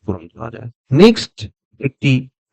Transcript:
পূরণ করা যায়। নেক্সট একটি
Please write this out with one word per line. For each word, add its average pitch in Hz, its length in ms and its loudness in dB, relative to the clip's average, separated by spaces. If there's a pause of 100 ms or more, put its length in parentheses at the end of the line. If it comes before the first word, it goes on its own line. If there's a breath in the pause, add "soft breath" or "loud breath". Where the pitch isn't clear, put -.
পূরণ 87 220 -10
করা 120 220 -16
যায়। 117 200 -16 (220)
নেক্সট 190 540 2 (340)
একটি 131 480 -2 (240)